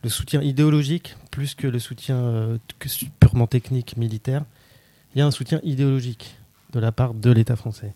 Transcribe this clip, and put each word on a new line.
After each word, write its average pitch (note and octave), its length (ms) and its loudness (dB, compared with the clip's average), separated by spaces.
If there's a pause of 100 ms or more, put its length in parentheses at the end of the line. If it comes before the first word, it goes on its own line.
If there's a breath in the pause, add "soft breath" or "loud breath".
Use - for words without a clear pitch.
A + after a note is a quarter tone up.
le A#2 60 -4
soutien - 320 -2
idéologique, D3 720 0 (140)
plus C#3 240 -6
que - 140 -4
le A#2+ 100 -2
soutien, A#2+ 380 -6
euh, A#2 420 -2 (220)
que C3+ 100 -10
su-, - 300 -8
purement A#2+ 260 6
technique, B2 520 -4
militaire. A#2 480 -4 (680 soft breath)
Il C3+ 60 0
y - 20 4
a D3 60 4
un C#3+ 40 2
soutien C3+ 320 -2
idéologique C3 720 -2 (380)
de A#2+ 60 -2
la A2+ 120 0
part B2 220 0
de A2 160 2
l'État A2+ 260 6
français. G#2+ 400 -10